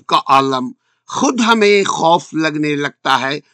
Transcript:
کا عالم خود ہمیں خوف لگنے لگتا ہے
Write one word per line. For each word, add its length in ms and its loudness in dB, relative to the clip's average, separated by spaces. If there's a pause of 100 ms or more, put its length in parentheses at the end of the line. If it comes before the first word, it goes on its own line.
کا 180 0
عالم 460 0 (360)
خود 340 -2
ہمیں 420 2
خوف 500 0
لگنے 420 -2
لگتا 460 -2
ہے 180 -4 (140)